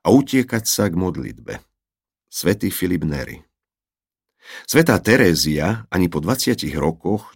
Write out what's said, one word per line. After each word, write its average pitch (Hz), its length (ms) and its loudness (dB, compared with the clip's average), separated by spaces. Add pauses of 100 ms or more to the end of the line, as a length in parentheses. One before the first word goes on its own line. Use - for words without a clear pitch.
a 92 80 6
utiekať 127 560 2
sa - 240 0
k 85 80 -2
modlitbe. 67 640 -8 (640)
Svätý - 400 -2
Filip 87 400 -2
Néry. 65 320 -8 (1300)
Svätá 139 320 4
Terézia 90 880 2
ani 87 240 0
po 110 80 -4
dvadsiatich 90 560 -2
rokoch 82 600 -4